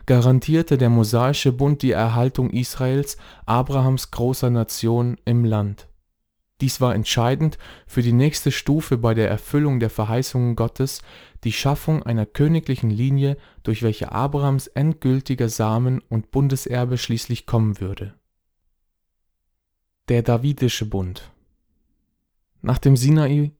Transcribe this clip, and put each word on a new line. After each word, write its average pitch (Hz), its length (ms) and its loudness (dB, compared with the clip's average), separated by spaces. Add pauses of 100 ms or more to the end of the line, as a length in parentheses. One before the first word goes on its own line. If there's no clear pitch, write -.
garantierte 131 720 4
der 123 120 4
mosaische 117 640 2
Bund 143 300 0
die 131 80 2
Erhaltung 120 580 0
Israels, 131 640 -2 (300)
Abrahams 131 640 0
großer 127 380 -2
Nation, 120 760 0
im 117 220 2
Land. 104 420 -2 (760)
Dies 135 180 -2
war 123 160 2
entscheidend 127 600 0 (300)
für - 140 -2
die 120 120 2
nächste 139 380 2
Stufe 143 460 -2
bei 117 160 0
der 110 160 2
Erfüllung 139 500 0
der 113 100 0
Verheißungen 120 640 -2
Gottes, 117 460 -4 (420)
die 117 80 -2
Schaffung 147 520 -2
einer 110 220 -2
königlichen 151 640 0
Linie, 139 480 0 (260)
durch 113 200 -2
welche - 280 -2
Abrahams 139 560 -2
endgültiger 131 800 -2
Samen 117 500 0 (100)
und 110 220 -4
Bundeserbe 127 640 0
schließlich - 480 -6
kommen 110 360 0
würde. 98 320 -8 (1900)
Der 120 140 2
Davidische 123 640 0
Bund. 95 460 -8 (1300)
Nach 127 160 -2
dem 135 180 4
Sinai 147 640 2